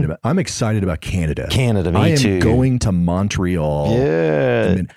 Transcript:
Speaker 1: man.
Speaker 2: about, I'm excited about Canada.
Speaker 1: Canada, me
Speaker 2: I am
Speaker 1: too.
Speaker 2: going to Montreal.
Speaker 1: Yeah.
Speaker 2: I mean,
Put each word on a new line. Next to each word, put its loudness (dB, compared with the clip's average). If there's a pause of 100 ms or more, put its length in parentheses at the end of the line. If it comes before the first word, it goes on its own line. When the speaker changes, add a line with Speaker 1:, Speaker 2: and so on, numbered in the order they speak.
Speaker 1:
man. 0
Speaker 2:
about, -6
I'm 0
excited -2
about -2
Canada. -4
Speaker 1:
Canada, 0
me 2
Speaker 2:
I 4
am 2
Speaker 1:
too. 2
Speaker 2:
going 2
to 0
Montreal. 0
Speaker 1:
Yeah. 0
Speaker 2:
I 2
mean, -2